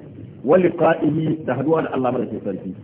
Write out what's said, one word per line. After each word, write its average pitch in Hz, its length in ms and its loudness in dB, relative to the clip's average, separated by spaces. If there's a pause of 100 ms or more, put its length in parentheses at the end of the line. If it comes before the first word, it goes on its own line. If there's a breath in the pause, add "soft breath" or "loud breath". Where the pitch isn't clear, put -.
(440)
Wa 147 140 6
liqa'ihi, 160 880 2
da 131 100 -2
haduwa 151 300 2
da - 80 -6
Allah 127 180 0
madaukakin 110 320 -4
sarki. 95 300 -6 (100)